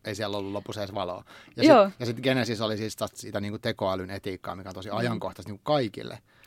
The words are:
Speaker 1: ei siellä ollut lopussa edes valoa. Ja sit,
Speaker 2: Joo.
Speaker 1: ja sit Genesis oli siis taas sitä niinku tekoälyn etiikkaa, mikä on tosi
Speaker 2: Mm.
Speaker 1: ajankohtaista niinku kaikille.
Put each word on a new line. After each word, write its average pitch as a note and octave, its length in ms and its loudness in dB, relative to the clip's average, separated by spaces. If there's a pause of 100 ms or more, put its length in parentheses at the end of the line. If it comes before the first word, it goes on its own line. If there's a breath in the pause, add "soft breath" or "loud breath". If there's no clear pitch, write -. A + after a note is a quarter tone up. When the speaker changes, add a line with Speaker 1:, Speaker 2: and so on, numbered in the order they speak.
Speaker 1:
ei G#2+ 100 -6
siellä G#2 240 -2
ollut G2 140 -4
lopussa G#2 280 -6
edes G2 140 -6
valoa. F#2 300 -4 (320 loud breath)
Ja B2 60 2
sit, D#4 100 10
Speaker 2:
Joo. G3+ 260 8
Speaker 1:
ja B2 80 -2
sit A#2+ 160 -2
Genesis A#2+ 380 2
oli A2 160 0
siis G#2+ 200 -4
taas G#2+ 180 -2
sitä G#2+ 260 -6
niinku G#2 180 -4
tekoälyn F#2+ 520 -2
etiikkaa, F#2+ 460 -8
mikä F#2+ 120 -12
on F#2 60 -12
tosi F#2+ 160 -10
Speaker 2:
Mm. G#2 60 -4
Speaker 1:
ajankohtaista G#2+ 560 -4
niinku - 120 -14
kaikille. A#2+ 540 0 (280 soft breath)